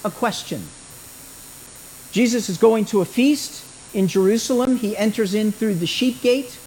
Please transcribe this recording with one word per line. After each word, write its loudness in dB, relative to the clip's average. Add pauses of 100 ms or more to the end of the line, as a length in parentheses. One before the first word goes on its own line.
a -2
question. -6 (1500)
Jesus 0
is -4
going 4
to 2
a 2
feast 0 (320)
in 2
Jerusalem. 2
He -2
enters 0
in 2
through 0
the -2
sheep -2
gate. 0